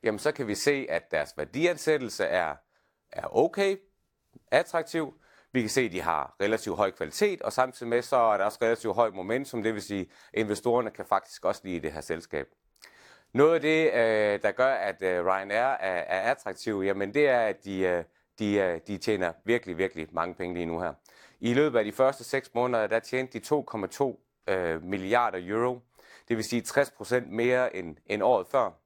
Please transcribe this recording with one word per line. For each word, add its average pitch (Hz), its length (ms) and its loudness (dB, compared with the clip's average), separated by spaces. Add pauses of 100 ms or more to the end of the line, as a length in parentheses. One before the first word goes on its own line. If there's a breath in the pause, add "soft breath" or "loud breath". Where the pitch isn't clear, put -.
jamen, 107 160 -2
så 151 120 0
kan 135 160 -6
vi 101 80 -2
se, 139 340 0
at 82 220 -4
deres 76 260 -4
værdiansættelse 139 880 0
er, 80 300 0 (560)
er - 260 -4
okay, 196 400 0 (720)
attraktiv. 165 680 -2 (320 soft breath)
Vi 127 100 0
kan 110 80 -2
se, 131 120 2
at 110 100 0
de 87 100 -6
har 78 400 -2
relativt 104 340 0
høj 98 160 2
kvalitet, 180 500 -2
og - 120 -4
samtidig 127 360 -2
med, 120 120 2
så 135 140 -2
er 113 220 4
der 95 80 2
også 107 160 -4
relativt 113 340 0
høj 113 140 4
momentum, 107 540 -4
det 110 100 0
vil 104 80 -6
sige, 101 200 -6
at - 380 -8
investorerne 110 520 0
kan - 140 -12
faktisk - 400 -2
også 92 180 0
lide 90 160 -4
det 76 120 -6
her 76 100 -8
selskab. 76 460 -6 (840 loud breath)
Noget 151 220 6
af 160 60 2
det, 156 320 4
øh, 107 500 4
der 101 80 2
gør, 131 220 2
at, 98 280 -4
øh, 90 240 0
Ryanair 101 540 0
er, 92 200 -2
er 95 320 -2
attraktiv, 101 540 -4
jamen, 98 280 -2
det 147 140 4
er, 123 120 4
at 107 240 -2
de, 98 160 -6
øh, 87 240 2 (360)
de, 104 160 2
øh, 90 320 2
de 101 100 -6
tjener 92 360 -2 (120)
virkelig, 98 320 0
virkelig 82 340 -2
mange 85 220 -4
penge 90 200 -6
lige 87 120 -2
nu 82 140 -4
her. 82 140 -4 (460 loud breath)
I 117 140 0
løbet 135 260 4
af 107 60 4
de 104 60 -2
første 131 320 2
seks - 300 -4
måneder, 120 340 2
der 113 120 2
tjente 127 400 -4
de - 60 -14
to 151 160 2
komma 101 260 -6
to, - 320 -2 (280)
øh, 87 360 0
milliarder 95 580 0
euro. 117 380 -2 (480 loud breath)
Det 120 100 0
vil 110 60 -4
sige 113 180 -2
tres - 300 0
procent 120 400 -2
mere 123 440 0
end, 85 300 -10
end 104 180 -2
året 107 240 2
før. 113 240 0 (140)